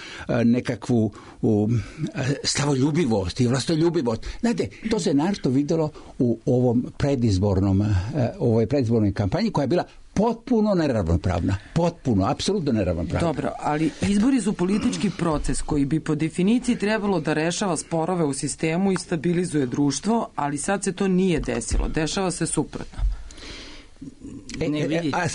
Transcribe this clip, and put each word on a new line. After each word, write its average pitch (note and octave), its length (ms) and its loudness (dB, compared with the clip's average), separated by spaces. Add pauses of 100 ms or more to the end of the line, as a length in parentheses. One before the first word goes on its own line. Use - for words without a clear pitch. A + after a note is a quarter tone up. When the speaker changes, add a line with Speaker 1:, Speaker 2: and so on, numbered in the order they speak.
(300)
Speaker 1:
e, A#2 160 2
nekakvu, A#2 680 2 (300)
u, G#2+ 280 4 (460)
e, F3 40 -4 (240)
slavoljubivost C3+ 1000 0
i A#2+ 60 4
vlastoljubivost. D3+ 800 0 (140)
Znate, G3+ 280 0 (220)
to A3 100 2
se E3 140 0
naročito D#3+ 360 2
videlo D3 400 2 (300)
u A#2 260 2
ovom B2 400 4 (120)
predizbornom, G2+ 840 2
e, G#2 40 2 (540)
ovoj A2+ 280 2
predizbornoj A2+ 460 2
kampanji D#3 380 0
koja D3 120 0
je C3+ 40 0
bila E3+ 160 2 (300)
potpuno A3 640 2
neravnopravna. F#2 840 0 (160)
Potpuno, C#3 520 0
apsolutno C#3+ 460 -2
neravnopravna. F2+ 560 0
Speaker 2:
Dobro, C3 320 -2
ali D#3 320 0 (100)
izbori G#3 400 2
su F#3+ 120 0
politički G3 580 0
proces D3+ 500 0
koji D3 240 0
bi D3+ 140 0
po D#3 160 -2
definiciji G3 600 0
trebalo G3+ 420 0
da D3+ 140 0
rešava E3+ 440 0
sporove E3 460 -2
u C#3+ 100 0
sistemu E3 580 0
i F#3 60 2
stabilizuje E3 680 0
društvo, C#3+ 680 0
ali C#3+ 220 -2
sad G3 260 -2
se G3 80 -2
to G3 160 -2
nije F3+ 320 2
desilo. A#2+ 480 -2
Dešava D#3+ 440 -2
se E3+ 160 -4
suprotno. - 520 -6 (1600)
Speaker 1:
E, D#3+ 100 -2
Speaker 3:
Ne D3+ 120 -2
Speaker 1:
e, - 60 0
Speaker 3:
vidi. D#3+ 260 -2
Speaker 1:
a, F3 220 -2